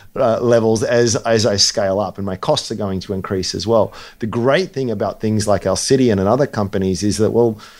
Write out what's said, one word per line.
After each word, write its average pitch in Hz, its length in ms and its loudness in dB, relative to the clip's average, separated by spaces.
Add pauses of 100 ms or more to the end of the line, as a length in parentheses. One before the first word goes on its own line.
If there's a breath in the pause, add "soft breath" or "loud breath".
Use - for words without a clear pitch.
(160 loud breath)
uh, 113 240 2
levels 113 440 2
as, 120 320 2
as 113 320 0
I 104 80 2
scale 98 440 0
up, 95 180 -4
and 98 80 -8
my 95 100 -4
costs - 360 -2
are 117 40 -6
going 98 260 -4
to 101 120 -8
increase 95 420 -4
as 87 100 -6
well. 110 260 2 (280 loud breath)
The 117 80 -6
great 135 440 0
thing 131 200 -4
about 104 300 -4
things 107 260 0
like 101 160 2
Alcidion 107 560 2
and 95 80 2
other 131 200 2
companies 95 540 -2
is 101 160 -2
that, 107 140 2
well, 113 280 2 (200 loud breath)